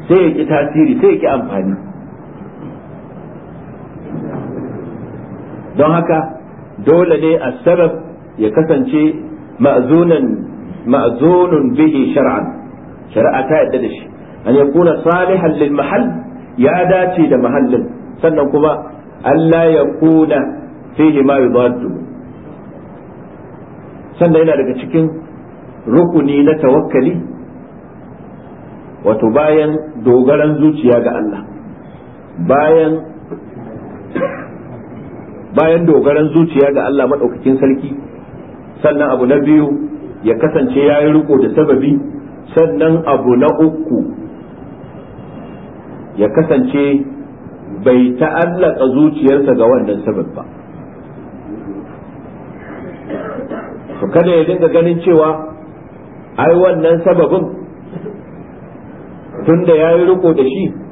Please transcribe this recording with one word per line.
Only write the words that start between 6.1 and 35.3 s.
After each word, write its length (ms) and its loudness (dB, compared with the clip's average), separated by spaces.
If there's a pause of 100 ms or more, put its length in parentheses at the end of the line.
dole 400 4
ne 160 2
a 240 -2
sabab 340 2 (420)
ya 180 0
kasance 520 2 (520)
ma'zunan, 720 4 (580)
ma'zunun 880 2
bihi 400 2
shar'an. 340 0 (600)
Shari'a 360 0
ta 120 0
yadda 240 2
da 100 -4
shi. 140 -12 (380)
An 140 0
yakuna 440 4
salihan 560 0
lil 160 0
mahall, 340 -2 (480)
ya 300 2
dace 420 2
da 120 2
mahallin. 460 0 (320)
Sannan 360 0
kuma 220 2 (460)
Allah 480 2
ya 160 4 (120)
kuna 440 4 (520)
fihi 320 2
ma 160 4
yudaddu. 500 2 (2250)
Sannan 200 4
yana 200 4
daga 200 -2
cikin 300 -2 (800)
rukuni 600 2
na 120 4
tawakkali, 580 2 (1800)
wato 320 0
bayan 420 2 (280)
dogaran 600 4
zuciya 400 4
ga 120 0
Allah, 300 -6 (1000)
bayan, 540 4 (2500)